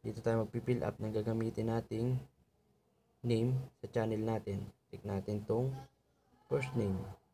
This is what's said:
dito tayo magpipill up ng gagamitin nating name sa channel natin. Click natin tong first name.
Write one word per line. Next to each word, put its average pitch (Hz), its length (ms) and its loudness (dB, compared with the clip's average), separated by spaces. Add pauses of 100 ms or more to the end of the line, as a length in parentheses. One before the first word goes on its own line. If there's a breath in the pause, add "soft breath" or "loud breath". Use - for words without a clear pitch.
dito 113 200 -6
tayo 113 200 4
magpipill 120 400 0
up - 160 -2
ng 110 120 -2
gagamitin 113 560 0
nating 117 480 2 (1080)
name 120 320 4 (240)
sa 110 80 -10
channel 110 320 0
natin. 104 480 0 (200)
Click - 160 -12
natin 104 400 -2
tong 127 280 2 (760)
first 131 280 0
name. 101 200 2 (380)